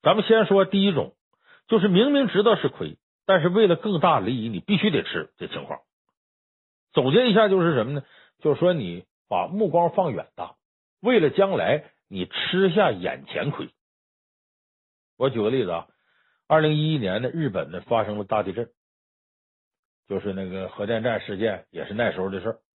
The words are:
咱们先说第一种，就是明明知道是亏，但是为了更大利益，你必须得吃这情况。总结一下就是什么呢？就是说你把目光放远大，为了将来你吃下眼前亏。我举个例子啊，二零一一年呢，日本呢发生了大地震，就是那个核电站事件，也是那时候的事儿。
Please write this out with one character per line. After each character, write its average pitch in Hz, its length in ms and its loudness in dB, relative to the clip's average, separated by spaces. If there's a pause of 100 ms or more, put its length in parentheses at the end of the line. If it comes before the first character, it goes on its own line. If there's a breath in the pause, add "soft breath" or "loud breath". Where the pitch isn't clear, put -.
咱 175 140 4
们 208 80 -2
先 220 220 4
说 196 180 4
第 196 200 0
一 196 80 2
种， 131 220 -4 (540 soft breath)
就 226 100 4
是 196 100 2
明 208 220 4
明 277 160 2
知 196 160 0
道 214 140 4
是 147 120 -4
亏， 78 280 -8 (300)
但 185 160 4
是 175 80 2
为 214 160 4
了 170 100 4
更 196 240 -2
大 160 180 4
利 110 240 -2
益， 117 60 -6
你 98 120 -6
必 196 180 0
须 208 120 2
得 135 120 -2
吃 - 340 -8
这 87 100 -12
情 78 200 -12
况。 71 140 -10 (1120)
总 135 200 2
结 247 160 4
一 202 60 4
下 214 140 6
就 190 120 4
是 165 140 2
什 113 100 2
么 131 80 -6
呢？ 147 100 -6 (380 soft breath)
就 151 120 2
是 123 60 0
说 180 140 2
你 90 320 -6 (240)
把 90 180 -2
目 202 220 -2
光 170 220 0
放 175 220 -2
远 87 220 -8
大， - 220 -14 (440)
为 226 200 4
了 151 100 2
将 196 220 0
来 127 320 0 (240 soft breath)
你 92 180 -6
吃 190 440 -2
下 175 200 2
眼 78 360 -8
前 - 240 -4
亏。 - 180 -10 (1500)
我 135 140 0
举 113 100 -4
个 104 100 0
例 127 140 -2
子 87 60 -6
啊， 85 160 -6 (640)
二 156 120 4
零 156 140 2
一 156 200 0
一 147 40 -2
年 104 240 -2
呢， 127 60 -4
日 156 220 -4
本 90 200 -6
呢 90 120 -12
发 113 220 0
生 104 140 -6
了 101 60 -8
大 104 180 -2
地 95 100 -6
震， 113 180 -8 (1400)
就 98 100 -4
是 98 140 -6
那 95 140 -8
个 92 220 -10
核 104 180 -10
电 110 160 -4
站 113 180 -4
事 104 160 -10
件， 101 340 -4
也 82 140 -10
是 - 80 -12
那 110 180 -2
时 90 100 -8
候 95 100 -4
的 95 100 -8
事 87 80 -8
儿。 - 100 -8 (160)